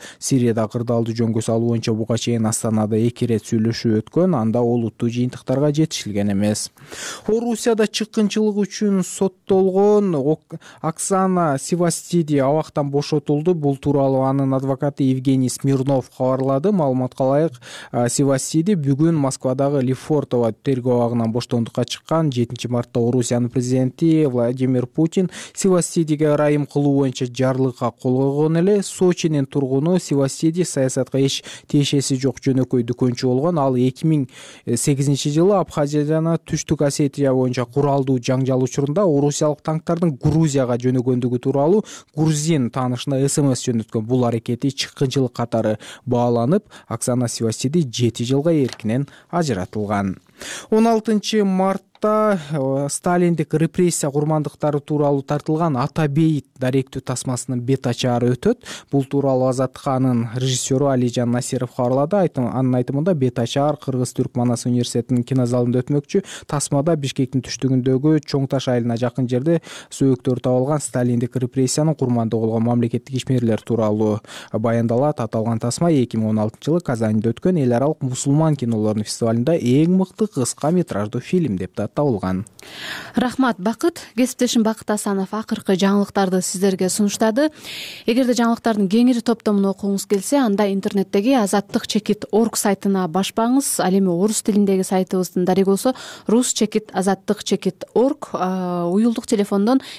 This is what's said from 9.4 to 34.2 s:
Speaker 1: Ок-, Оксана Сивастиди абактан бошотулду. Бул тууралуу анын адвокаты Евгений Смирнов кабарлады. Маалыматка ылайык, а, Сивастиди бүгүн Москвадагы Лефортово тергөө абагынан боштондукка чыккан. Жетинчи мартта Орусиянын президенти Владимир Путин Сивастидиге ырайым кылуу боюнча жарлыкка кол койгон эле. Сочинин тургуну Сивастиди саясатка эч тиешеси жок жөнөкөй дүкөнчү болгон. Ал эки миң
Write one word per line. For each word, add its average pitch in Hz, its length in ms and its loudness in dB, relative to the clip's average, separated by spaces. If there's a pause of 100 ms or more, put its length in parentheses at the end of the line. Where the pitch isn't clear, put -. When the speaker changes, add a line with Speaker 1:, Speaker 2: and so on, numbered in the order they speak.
Speaker 1:
Ок-, 151 420 -2 (220)
Оксана 180 800 0
Сивастиди 170 800 0
абактан 143 520 0
бошотулду. 147 640 0
Бул 143 220 0
тууралуу 135 460 2
анын 135 320 0
адвокаты 135 500 -2
Евгений 131 440 2
Смирнов 135 680 0
кабарлады. 135 560 0
Маалыматка 131 520 0
ылайык, 147 360 0 (300)
а, 120 180 0
Сивастиди 143 640 0
бүгүн 151 400 2
Москвадагы 135 680 0
Лефортово 123 680 0
тергөө 123 460 0
абагынан 117 340 0
боштондукка 120 520 -2
чыккан. 160 480 -2
Жетинчи 120 360 -4
мартта 120 320 -2
Орусиянын 120 500 0
президенти 131 760 0
Владимир 127 600 0
Путин 165 440 0 (240)
Сивастидиге 156 800 0
ырайым 147 320 2
кылуу 143 340 2
боюнча 135 260 -2
жарлыкка 127 640 0
кол 127 260 -2
койгон 143 400 2
эле. 190 260 2
Сочинин 165 640 0
тургуну 139 520 0
Сивастиди 160 640 0
саясатка 131 540 -2
эч 135 240 0 (240)
тиешеси 143 500 0
жок 127 240 -2
жөнөкөй 127 440 0
дүкөнчү 123 420 -2
болгон. 139 320 0
Ал 135 180 0
эки 127 300 0
миң 151 220 2 (380)